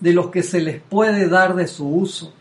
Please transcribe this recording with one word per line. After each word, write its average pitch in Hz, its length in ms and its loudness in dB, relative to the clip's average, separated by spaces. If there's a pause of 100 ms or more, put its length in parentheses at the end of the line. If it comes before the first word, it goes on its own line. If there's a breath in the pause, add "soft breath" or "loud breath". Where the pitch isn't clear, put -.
de 170 100 4
lo 175 180 2
que 175 140 0
se 175 160 -2
les 156 220 -4
puede 202 480 0
dar 180 260 2
de 180 120 -2
su 143 200 -8
uso, 175 540 -4